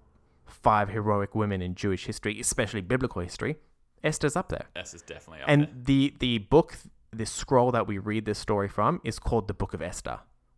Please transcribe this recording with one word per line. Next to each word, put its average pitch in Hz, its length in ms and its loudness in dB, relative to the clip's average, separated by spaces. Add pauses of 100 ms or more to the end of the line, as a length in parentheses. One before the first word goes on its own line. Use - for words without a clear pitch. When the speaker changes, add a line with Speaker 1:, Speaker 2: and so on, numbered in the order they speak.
(460)
Speaker 1:
five 104 440 2
heroic 101 440 0
women 104 280 0
in 90 140 -4
Jewish 95 300 -2
history, 107 340 -6
especially 110 420 -2
biblical 120 400 -2
history, 113 360 -4 (460)
Esther's 156 320 0
up 185 140 -4
there. - 160 -6 (100)
Speaker 2:
Esther's - 260 -14
definitely - 400 -16
up - 80 -2
Speaker 1:
And 147 140 8
Speaker 2:
there. 156 60 -6 (160)
Speaker 1:
the, 135 340 2
the 123 200 2
book, 139 380 4 (340)
the 110 140 -6
scroll 123 460 2
that 113 160 2
we 104 100 -2
read 107 280 -2
this 104 120 -2
story 101 300 0
from 117 360 0
is 113 140 -4
called 110 300 -2
the 98 60 -4
Book - 200 -6
of 85 80 -6
Esther. - 380 -8 (380)